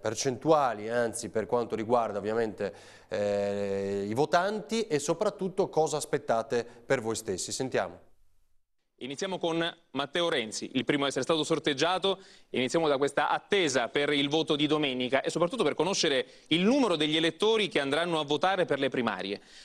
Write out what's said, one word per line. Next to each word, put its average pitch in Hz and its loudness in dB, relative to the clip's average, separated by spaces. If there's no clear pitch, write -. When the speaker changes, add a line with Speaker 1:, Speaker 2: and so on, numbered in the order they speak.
Speaker 1:
percentuali, 120 0
anzi 117 -2
per 107 -2
quanto 117 -2
riguarda 110 0
ovviamente, 101 -2
eh, 101 -2
i 107 -4
votanti 196 0
e - 0
soprattutto 190 -2
cosa 151 0
aspettate 120 -2
per - -2
voi 110 -2
stessi. 104 -6
Sentiamo. 101 -2
Speaker 2:
Iniziamo 170 -6
con 165 0
Matteo 156 0
Renzi, 117 -2
il 123 0
primo 143 2
a - 2
essere 135 -2
stato 156 2
sorteggiato. 160 0
Iniziamo 127 0
da 143 4
questa 143 2
attesa 151 2
per 147 0
il 143 2
voto 156 2
di 147 2
domenica 135 2
e 160 -2
soprattutto 175 0
per 143 2
conoscere 156 0
il 165 4
numero 226 4
degli 151 2
elettori 202 2
che 156 0
andranno 156 0
a 151 -2
votare 170 2
per 147 -2
le 135 2
primarie. 101 -4